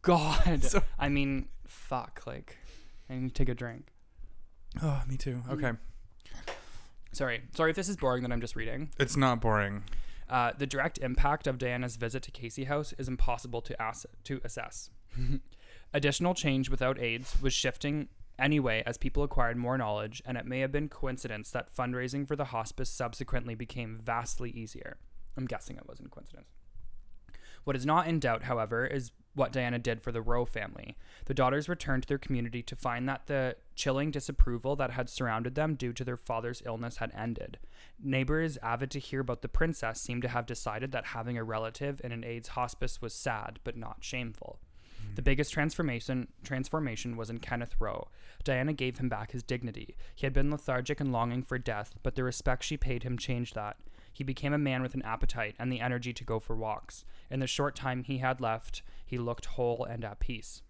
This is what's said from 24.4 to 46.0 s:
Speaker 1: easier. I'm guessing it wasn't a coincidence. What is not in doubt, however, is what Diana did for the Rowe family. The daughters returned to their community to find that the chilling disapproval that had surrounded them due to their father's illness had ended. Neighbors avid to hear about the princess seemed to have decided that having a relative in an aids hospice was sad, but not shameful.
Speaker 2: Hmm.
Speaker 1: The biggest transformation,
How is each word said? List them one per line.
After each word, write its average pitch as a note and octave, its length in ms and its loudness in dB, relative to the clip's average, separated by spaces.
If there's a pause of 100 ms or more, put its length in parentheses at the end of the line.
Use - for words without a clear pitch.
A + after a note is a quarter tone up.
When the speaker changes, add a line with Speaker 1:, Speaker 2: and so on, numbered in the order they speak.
Speaker 1:
easier. - 480 -10 (380)
I'm C3 100 -4
guessing - 300 -6
it - 120 -16
wasn't - 200 -16
a - 20 -14
coincidence. - 380 -18 (1160)
What C#3 100 0
is B2+ 120 0
not D#3+ 200 6
in E3 140 4
doubt, A#2 240 2
however, A#2 420 2
is C3 260 -2 (220)
what - 180 2
Diana B2 260 0
did A#2 220 0
for B2 120 -4
the A2+ 100 -2
Rowe A#2+ 220 6
family. - 520 -6 (300)
The C3+ 80 0
daughters C3+ 340 4
returned C#3 360 2
to - 40 -10
their C#3 100 2
community B2 440 -2
to - 140 -8
find B2+ 320 -2
that C3+ 180 -4
the C3 300 0 (180)
chilling C#3+ 360 2
disapproval C3+ 680 4
that B2+ 160 0
had B2 180 -2
surrounded A#2+ 440 -2
them D3+ 200 2
due B2 180 -2
to B2 120 -6
their B2 120 -4
father's A#2+ 500 -4
illness A#2 320 -6
had A#2 180 -4
ended. - 420 -6 (440)
Neighbors C#3 600 2
avid A#2+ 300 -2
to C#3+ 60 -4
hear C3+ 220 -4
about B2 220 -2
the A#2+ 60 -6
princess D3+ 520 0
seemed A#2+ 220 -2
to B2 60 -2
have A#2+ 180 -2
decided A#2+ 460 -4
that B2 140 -4
having A#2+ 300 -4
a A2+ 80 -4
relative A2+ 580 -4
in B2 100 -6
an A#2 120 -6
aids A#2 240 -8
hospice - 540 -2
was A#2+ 120 -4
sad, A2+ 500 -4
but A2+ 120 -4
not A2+ 240 -8
shameful. - 580 -6 (480)
Speaker 2:
Hmm. G#2 100 -8
Speaker 1:
The B2 60 -2
biggest C#3 300 6
transformation, C3+ 760 0 (140)